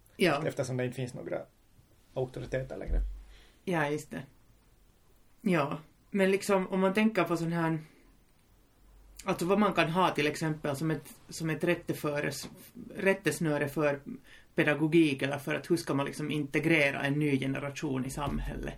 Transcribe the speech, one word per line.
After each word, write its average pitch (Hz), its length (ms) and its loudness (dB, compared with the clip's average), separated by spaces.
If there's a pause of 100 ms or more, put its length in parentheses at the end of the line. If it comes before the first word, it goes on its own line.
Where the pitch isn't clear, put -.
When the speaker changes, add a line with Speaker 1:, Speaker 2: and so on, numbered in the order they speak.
(180)
Speaker 1:
Ja. 156 300 4
Speaker 2:
Eftersom 131 300 -4
det 127 80 0
inte 123 100 -6
finns 127 180 -6
några - 280 -8 (720)
auktoriteter 131 640 -6
längre. - 240 0 (640)
Speaker 1:
Ja, 160 240 0
just 151 220 -6
det. 156 120 -10 (1160)
Ja, 160 380 0 (320)
men 190 200 4
liksom 190 360 2
om 190 120 0
man 190 140 4
tänker 214 300 2
på 165 140 0
sån 165 140 -2
här, 165 280 0 (1400)
alltså 180 220 -2
vad 196 140 4
man 202 140 4
kan 160 160 2
ha 175 220 4
till 147 160 0
exempel 151 480 -2
som 160 160 0
ett, - 220 -4 (160)
som 160 200 -6
ett 156 140 -2
rätteföres-, 151 840 -2 (460)
rättesnöre 151 760 0
för 147 300 0 (560)
pedagogik 156 680 4
eller 139 160 -2
för 151 180 -4
att 143 160 -2
hur 165 60 4
ska 165 160 -2
man 139 120 2
liksom 143 260 -6
integrera 151 720 2
en 143 180 0
ny 143 200 2
generation 135 640 -4
i 131 40 -4
samhället? 139 680 -4